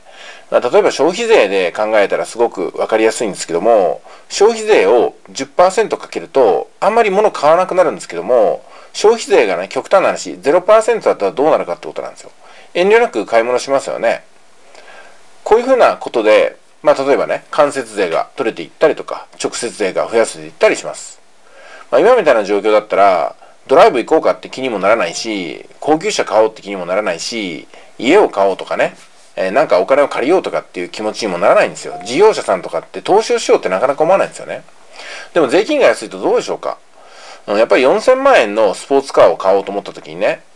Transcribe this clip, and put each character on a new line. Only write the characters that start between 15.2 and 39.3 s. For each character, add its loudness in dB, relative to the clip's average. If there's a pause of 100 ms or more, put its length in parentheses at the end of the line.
こ 2
う 6
い 0
う -8
ふ 2
う 6
な 4
こ -12
と -2
で、 4 (260)
ま 2
あ、 -4
例 0
え 4
ば -2
ね、 -6
間 2
接 -8
税 -2
が -4
取 -4
れ -8
て -10
い -12
っ -20
た 2
り -2
と -12
か、 -12 (120)
直 -4
接 -8
税 -4
が -4
増 -2
や 2
せ -12
て -16
い -18
っ -18
た 0
り 0
し -8
ま -10
す。 -20 (720)
ま 2
あ、 4
今 4
み 0
た 4
い 4
な 2
状 -2
況 0
だ 4
っ -2
た -2
ら、 2 (320)
ド 2
ラ 8
イ 4
ブ -2
行 -4
こ 4
う 0
か 0
っ -10
て -16
気 -12
に -4
も -4
な 0
ら 4
な -2
い -10
し、 -8 (140)
高 0
級 -4
車 -4
買 2
お 2
う -6
っ -8
て -20
気 -14
に -6
も -8
な -2
ら 0
な -4
い -10
し、 -10 (300)
家 2
を 4
買 0
お -2
う -6
と -12
か -6
ね、 -4 (400)
え -4
ー、 -4
な 0
ん -4
か 2
お 0
金 2
を 0
借 -6
り 0
よ 2
う -2
と -8
か -4
っ -6
て -12
い -8
う -18
気 -12
持 -4
ち -10
に -4
も -4
な 2
ら 4
な 4
い -2
ん -10
で -14
す -16
よ。 -12
事 -4
業 4
者 -6
さ -2
ん -10
と -14
か -6
っ -10
て -14
投 2
資 -4
を 0
し -4
よ 4
う -4
っ -6
て -6
な 0
か 2
な -2
か -2
思 2
わ 4
な 0
い -2
ん -14
で -20
す -14
よ -14
ね。 -12 (680)
で 0
も 2
税 2
金 -2
が 4
安 0
い -18
と -12
ど -2
う 0
で -2
し -10
ょ -6
う -8
か？ -10 (680)
う -4
ん、 0
や 4
っ 2
ぱ 2
り 2
四 2
千 2
万 4
円 -2
の 2
ス -14
ポ 2
ー 2
ツ -14
カ 6
ー 4